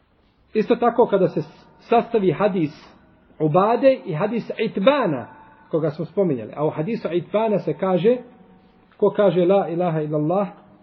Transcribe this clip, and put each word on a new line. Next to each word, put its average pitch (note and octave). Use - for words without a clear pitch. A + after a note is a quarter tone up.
Isto A3
tako, A#3+
kada F#3+
se E3+
s-, -
sastavi A3
hadis F3+
Ubade A3
i F3+
hadis G#3
Itbana, G#3
koga D#3
smo D#3
spominjali, D3
a D3
u D3
hadisu F#3+
Itbana G3+
se D#3
kaže: F#3
„Ko G3+
kaže F3+
la F#3
ilaha E3
illallah, D#3